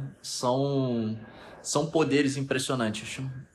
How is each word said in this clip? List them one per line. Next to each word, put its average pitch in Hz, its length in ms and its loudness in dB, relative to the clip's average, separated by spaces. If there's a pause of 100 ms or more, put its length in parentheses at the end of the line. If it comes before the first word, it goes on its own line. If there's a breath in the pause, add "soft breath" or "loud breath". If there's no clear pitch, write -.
(220)
são, 127 960 0 (420 loud breath)
são 156 300 0
poderes 139 460 4
impressionantes. 131 840 -2 (340)